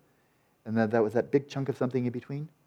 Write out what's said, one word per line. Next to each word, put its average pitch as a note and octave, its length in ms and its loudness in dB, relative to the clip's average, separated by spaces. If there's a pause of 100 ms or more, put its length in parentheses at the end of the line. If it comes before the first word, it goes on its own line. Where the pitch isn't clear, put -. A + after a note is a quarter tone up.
(640)
and A2 120 -4
that, A2 140 2
that A#2 100 4
was G#2+ 120 2
that A2+ 180 0
big C3+ 160 2
chunk C3+ 220 -4
of C3 80 -4
something B2+ 280 -2
in B2 60 -2
between. C#3 380 -8 (160)